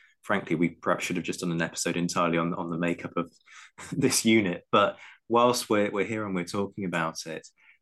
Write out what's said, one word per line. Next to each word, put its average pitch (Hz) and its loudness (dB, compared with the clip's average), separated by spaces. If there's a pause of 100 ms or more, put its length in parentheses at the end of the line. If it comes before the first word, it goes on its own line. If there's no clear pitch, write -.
(220)
frankly, 98 -2
we 82 2
perhaps - -2
should 90 -4
have 80 -4
just - -6
done 90 -2
an 82 -2
episode 82 -4
entirely 85 0
on, 85 0
on 85 -6
the 82 -6
makeup 85 -4
of - -6 (300)
<laughs> - -18
this 135 2
unit. 107 4
But 101 4 (300)
whilst 120 4
we're, 104 2
we're 98 0
here 110 -4
and 98 -4
we're 87 0
talking 101 -4
about 82 -2
it, 82 -10 (360)